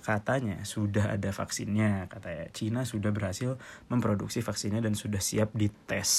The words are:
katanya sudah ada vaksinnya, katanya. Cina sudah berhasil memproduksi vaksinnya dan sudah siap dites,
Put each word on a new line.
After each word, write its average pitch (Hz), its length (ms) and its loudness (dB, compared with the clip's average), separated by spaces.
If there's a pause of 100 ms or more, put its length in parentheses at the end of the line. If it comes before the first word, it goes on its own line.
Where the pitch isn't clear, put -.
katanya 107 640 0
sudah 104 500 2
ada 101 140 0
vaksinnya, 101 800 0
katanya. 82 400 -8
Cina 117 320 -2
sudah 107 320 0
berhasil 104 480 -2 (320)
memproduksi 104 480 2
vaksinnya 104 400 -2
dan 107 160 2
sudah 107 240 -2
siap 107 320 2
dites, 104 640 0